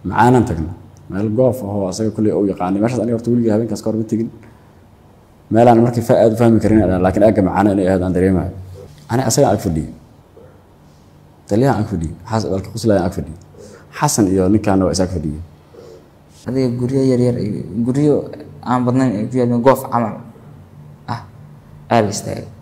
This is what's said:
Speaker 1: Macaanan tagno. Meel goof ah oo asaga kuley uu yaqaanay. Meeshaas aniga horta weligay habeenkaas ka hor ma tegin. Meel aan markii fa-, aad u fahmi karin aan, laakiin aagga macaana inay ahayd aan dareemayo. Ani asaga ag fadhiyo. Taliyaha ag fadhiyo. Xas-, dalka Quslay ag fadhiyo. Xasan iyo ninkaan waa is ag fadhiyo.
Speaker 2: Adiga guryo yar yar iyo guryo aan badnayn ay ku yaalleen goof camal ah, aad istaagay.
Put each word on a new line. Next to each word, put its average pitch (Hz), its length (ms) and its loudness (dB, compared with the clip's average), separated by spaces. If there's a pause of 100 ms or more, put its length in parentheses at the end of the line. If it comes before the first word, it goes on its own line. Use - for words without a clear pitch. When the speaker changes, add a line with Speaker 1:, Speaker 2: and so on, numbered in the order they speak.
Speaker 1:
Macaanan 110 400 4
tagno. 80 280 -4 (360)
Meel 104 240 -4
goof 113 300 0
ah 101 60 -8
oo 101 200 -4
asaga 107 240 -4
kuley 107 200 0
uu 98 160 0
yaqaanay. 92 320 -4
Meeshaas 117 200 0
aniga 117 160 -2
horta 117 140 -4
weligay 117 220 0
habeenkaas 107 300 -2
ka 110 80 -6
hor 110 60 -4
ma 110 80 -4
tegin. 110 240 -4 (1200)
Meel 117 180 6
aan 117 120 6
markii 120 240 2
fa-, 123 160 2
aad 113 120 4
u 107 40 -4
fahmi 117 240 4
karin 104 220 4
aan, 90 200 0
laakiin 92 220 2
aagga 104 180 4
macaana 95 300 2
inay 95 160 0
ahayd 95 140 2
aan 90 100 -2
dareemayo. 90 400 0 (560)
Ani 123 140 -2
asaga 117 300 2
ag 104 80 -2
fadhiyo. 78 320 -4 (1600)
Taliyaha 110 320 2
ag 104 80 -2
fadhiyo. 80 260 -6 (100)
Xas-, 110 240 -4
dalka 95 240 -4
Quslay 110 280 0
ag 90 120 -2
fadhiyo. 76 240 -10 (580)
Xasan 147 340 0
iyo 92 200 2
ninkaan 98 340 2
waa 85 100 0
is 90 80 -2
ag 92 120 0
fadhiyo. 78 280 -6 (1040)
Speaker 2:
Adiga 127 320 -2
guryo 127 280 -2
yar 127 160 2
yar 123 180 2
iyo 101 220 -4 (240)
guryo 139 300 2 (460)
aan 123 240 -2
badnayn 123 320 2
ay 107 120 -4
ku 127 80 -6
yaalleen 120 280 0
goof 131 240 4
camal 113 320 -4 (880)
ah, 110 120 -8 (680)
aad 110 200 2
istaagay. - 360 -8 (180)